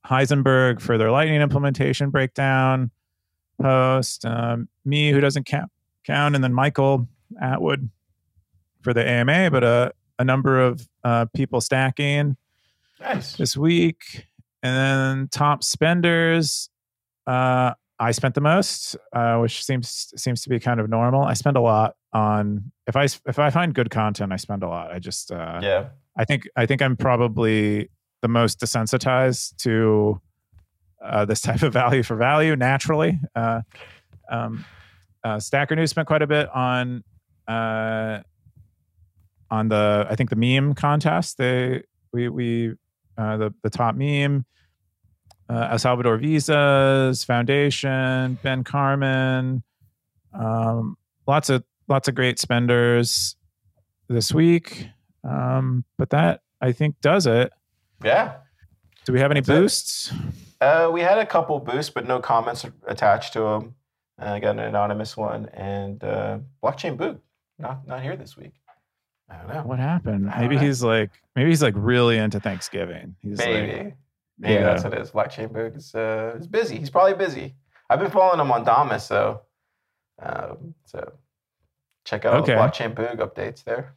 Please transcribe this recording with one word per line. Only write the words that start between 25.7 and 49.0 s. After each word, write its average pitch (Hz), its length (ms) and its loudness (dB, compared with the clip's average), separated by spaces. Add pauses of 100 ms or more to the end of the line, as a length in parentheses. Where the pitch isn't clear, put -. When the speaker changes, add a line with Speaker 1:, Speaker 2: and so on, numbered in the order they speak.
Speaker 1:
I 113 80 0
think, 143 320 -2
I 117 100 2
think 135 160 0
I'm 127 140 2
probably 110 960 2 (320)
the 120 60 0
most 117 320 2
desensitized 127 1000 0
to, 107 640 2 (800)
uh, 104 220 -2
this 107 160 -2
type - 220 0
of 143 100 2
value 120 300 2
for 113 140 -4
value 147 400 2
naturally. 151 640 0 (140)
Uh, 117 260 -2 (720)
um, 117 340 -6 (580)
uh, 107 160 -4
Stacker 139 380 0
News 160 140 2
spent 160 180 -2
quite 156 140 4
a 147 40 2
bit 147 280 2
on, 127 500 -2 (420)
uh, 110 720 -4 (1300)
on 110 200 -2
the, 104 420 2
I 107 60 -2
think 120 140 -2
the 110 60 -2
meme 135 380 2
contest. 151 640 0
They, 127 460 0 (280)
we, 120 160 -2
we, 117 460 -4 (420)
uh, 107 200 -4
the, 107 260 -2
the 110 80 -2
top 117 240 -2
meme, 143 500 0 (1040)
uh, 117 220 -2
El 117 80 0
Salvador 120 380 2
Visas 135 1080 2
Foundation, 131 1200 0
Ben 131 220 -2
Carmen, 131 960 0 (720)